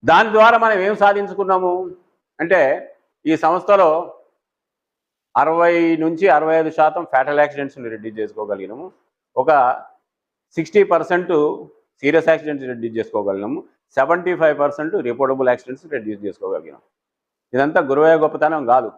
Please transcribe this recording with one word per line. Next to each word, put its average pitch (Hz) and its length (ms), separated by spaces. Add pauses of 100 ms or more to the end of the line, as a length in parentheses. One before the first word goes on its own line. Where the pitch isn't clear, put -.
దాని 190 280
ద్వారా 220 260
మనం 220 200
ఏం 202 180
సాధించుకున్నాము 190 920 (500)
అంటే, 165 480 (380)
ఈ 156 100
సంస్థలో 170 800 (1200)
అరవై 165 600
నుంచి 160 320
అరవై 156 260
ఐదు 160 160
శాతం 156 340
ఫ్యాటల్ 143 340
యాక్సిడెంట్స్ని 139 500
రెడ్యూస్ 110 300
చేసుకోగలిగినాము. 107 760 (440)
ఒక 135 140 (1040)
సిక్స్టీ 175 300
పర్సెంట్ 175 460 (720)
సీరియస్ 151 280
యాక్సిడెంట్స్ 147 380
రెడ్యూస్ 117 300
చేసుకోగలిగినాము. 104 680 (260)
సెవెంటీ 175 460
ఫైవ్ 151 240
పర్సెంట్ 147 340
రిపోర్టబుల్ 131 540
యాక్సిడెంట్స్ 127 440
రెడ్యూస్ 107 320
చేసుకోగలిగినాం. 85 560 (720)
ఇదంతా 139 260
గురువయ్య 156 340
గొప్పతనం 156 520
కాదు. 120 320